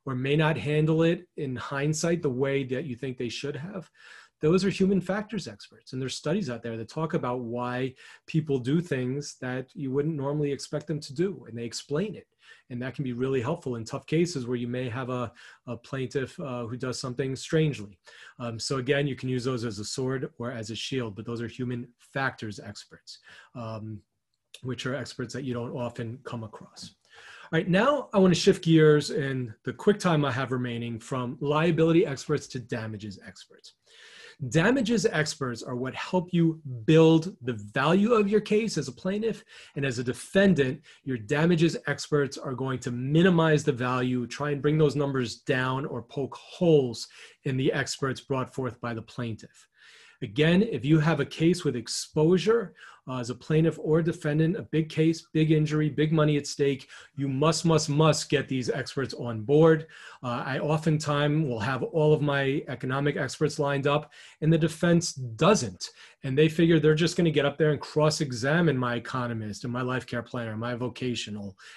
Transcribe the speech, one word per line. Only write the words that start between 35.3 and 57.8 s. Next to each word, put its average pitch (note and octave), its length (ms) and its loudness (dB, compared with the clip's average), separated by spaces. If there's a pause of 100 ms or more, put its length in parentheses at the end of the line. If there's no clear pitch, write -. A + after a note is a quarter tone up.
are B2+ 140 -8
what B2+ 180 -6
help - 380 -2
you E3 280 2 (260)
build D#3+ 560 6
the B2 100 -4
value D3 640 2
of G#3 140 4
your G#3 120 4
case G#3 360 0
as C#3+ 120 -2
a B2 40 -8
plaintiff, G#3 520 -4 (320)
and C#3 100 -2
as B2+ 140 -2
a B2 40 -6
defendant, C#3+ 760 2 (240)
your C3 120 -4
damages D3+ 600 2 (100)
experts C#3+ 500 -2
are C#3 160 -8
going C3 280 -4
to C3 100 -6
minimize D#3 720 4
the D3+ 80 2
value, B2+ 560 0
try C#3+ 240 -6
and C#3+ 100 -4
bring D3 160 2
those D#3 200 4
numbers C3+ 400 -2
down, C3 500 -2
or B2 160 -8
poke - 320 -8
holes C#3+ 720 2 (380)
in C3+ 120 -2
the C3 160 2
experts C3+ 480 -4
brought C3 320 -4
forth B2+ 280 -6
by A#2+ 120 -6
the A2+ 100 -8
plaintiff. - 640 -12 (520)
Again, D3+ 420 4
if C#3+ 220 -2
you D#3 140 6
have D3+ 220 2
a C#3 40 -2
case E3+ 400 0
with B2+ 120 0
exposure, E3+ 960 0 (320)
uh, B2+ 120 -6
as A#2 100 -6
a A#2+ 60 -6
plaintiff D#3 480 2
or D#3+ 180 2
defendant, D#3+ 560 0
a - 60 -8
big D#3 260 -2
case, D#3+ 460 0
big D#3 160 4
injury, D3+ 400 2
big D3+ 200 0
money D3+ 280 4
at C#3 80 -4
stake, C#3 420 -2 (260)
you C#3 140 -4
must, D3+ 380 0
must, D#3 240 4